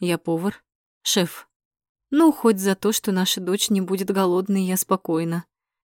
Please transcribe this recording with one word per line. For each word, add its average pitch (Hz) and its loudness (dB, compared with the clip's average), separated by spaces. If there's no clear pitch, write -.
"Я 175 0
повар. 170 -4
Шеф". - -2
"Ну, 311 6
хоть 226 2
за 196 0
то, 208 0
что 214 -2
наша 185 0
дочь 185 -2
не 196 2
будет 185 -2
голодной, 190 0
я 185 -2
спокойна". 170 -2